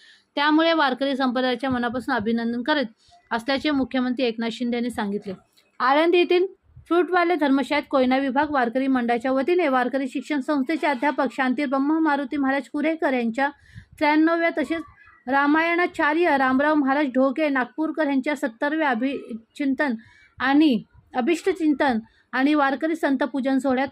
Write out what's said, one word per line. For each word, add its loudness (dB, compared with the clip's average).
त्यामुळे 2
वारकरी 0
संप्रदायाच्या -2
मनापासून -4
अभिनंदन -2
करत 0
असल्याचे -2
मुख्यमंत्री -2
एकनाथ -2
शिंदे -4
यांनी -2
सांगितले. -6
आळंदी 4
येथील 4
फ्रूटवाले 2
धर्मशाळेत 0
कोयना 2
विभाग 0
वारकरी 0
मंडळाच्या 0
वतीने 2
वारकरी 0
शिक्षण -4
संस्थेचे -2
अध्यापक 0
शांती -2
ब्रह्म 0
मारुती 0
महाराज -2
कुरेकर -2
यांच्या -2
त्र्याण्णव्या, 2
तसेच -4
रामायणाचार्य 2
रामराव 2
महाराज 2
ढोके 0
नागपूरकर -2
यांच्या -2
सत्तरव्या -2
अभिचिंतन -4
आणि 4
अभिष्टचिंतन 0
आणि 2
वारकरी 0
संत 0
पूजन 0
सोहळ्यात 0